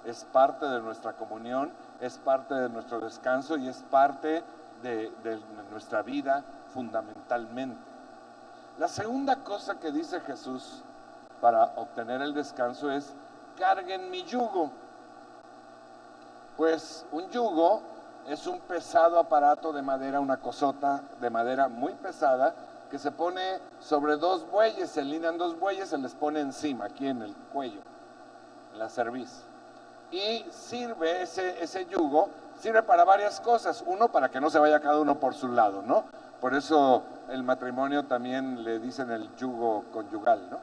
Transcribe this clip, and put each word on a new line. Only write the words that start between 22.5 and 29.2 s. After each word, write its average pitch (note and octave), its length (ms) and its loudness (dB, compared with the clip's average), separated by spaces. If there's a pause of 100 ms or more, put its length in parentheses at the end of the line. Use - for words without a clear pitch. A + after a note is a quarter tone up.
que C#3+ 80 -10
se C#3+ 120 -4
pone F#4 480 -2 (220)
sobre D3+ 360 2
dos E3 340 0
bueyes, G3+ 400 2
se D3+ 100 -2
alinean E3 360 -4
dos E3+ 220 -4
bueyes, F#3+ 300 -2
se D#3 100 -4
les B2+ 160 -6
pone D3+ 260 -2
encima, C3+ 440 -4
aquí C3+ 240 -6
en B2 140 -4
el G2+ 120 -12 (180)
cuello, B2 280 -8 (920)
en G#2+ 60 -16
la A2 100 -4
cerviz. A#2+ 540 -6 (680)